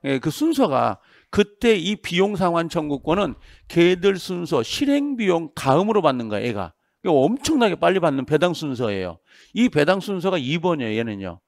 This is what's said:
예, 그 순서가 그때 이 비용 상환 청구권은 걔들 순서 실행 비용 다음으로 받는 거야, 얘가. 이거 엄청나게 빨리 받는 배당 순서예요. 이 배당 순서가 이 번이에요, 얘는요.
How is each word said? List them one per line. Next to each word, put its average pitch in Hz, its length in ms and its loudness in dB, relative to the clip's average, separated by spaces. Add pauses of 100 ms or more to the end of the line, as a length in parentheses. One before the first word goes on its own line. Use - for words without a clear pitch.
예, 139 160 -2
그 156 100 -2
순서가 151 680 0 (300)
그때 208 460 2
이 190 200 -2
비용 190 400 0
상환 170 340 0
청구권은 151 680 -2 (320)
걔들 180 500 4
순서 170 460 -2
실행 285 540 -2
비용 175 380 0
다음으로 190 460 2
받는 127 280 0
거야, 104 140 -4
얘가. 101 300 -4 (300)
이거 180 100 0
엄청나게 214 640 2
빨리 185 240 2
받는 139 260 0
배당 156 280 0
순서예요. 107 680 -4 (340)
이 240 160 2
배당 196 300 2
순서가 185 380 -2
이 143 200 -2
번이에요, 147 400 -2
얘는요. 98 500 -6